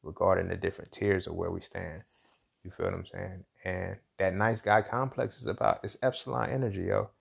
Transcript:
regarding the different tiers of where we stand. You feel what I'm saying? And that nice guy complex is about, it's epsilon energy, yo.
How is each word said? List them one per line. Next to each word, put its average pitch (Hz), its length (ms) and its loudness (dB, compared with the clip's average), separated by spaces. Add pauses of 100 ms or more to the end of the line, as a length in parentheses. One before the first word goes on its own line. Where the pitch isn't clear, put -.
regarding 90 460 4
the 90 80 -2
different - 340 -4
tiers 98 380 2
of 87 60 -6
where 87 160 -2
we 92 100 -4
stand. 90 420 -10 (600)
You 90 80 -12
feel 90 140 -4
what 92 80 0
I'm 90 120 -8
saying? 92 380 -10 (200)
And 92 320 -4 (220)
that 95 160 2
nice 110 260 2
guy 107 220 6
complex 131 580 -2
is 120 60 -6
about, 110 380 2
it's - 180 -6
epsilon - 480 0
energy, 110 380 0
yo. 101 200 2 (120)